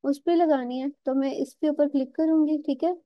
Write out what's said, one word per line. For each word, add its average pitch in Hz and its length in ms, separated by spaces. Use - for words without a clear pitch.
उस 285 140
पे 339 160
लगानी 269 440
है, 269 100
तो 269 260
मैं 269 180
इस - 220
पे 311 140
ऊपर 294 200
click 262 260
करूंगी, 311 440
ठीक 285 260
है। 359 220